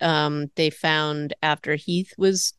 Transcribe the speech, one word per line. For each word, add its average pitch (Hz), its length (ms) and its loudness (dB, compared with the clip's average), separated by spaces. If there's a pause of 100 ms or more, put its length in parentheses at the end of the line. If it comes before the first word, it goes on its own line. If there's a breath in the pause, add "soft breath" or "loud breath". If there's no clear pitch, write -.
um, 151 540 0
they 160 140 2
found 151 720 -2
after 151 340 0
Heath 175 420 -4
was 190 420 0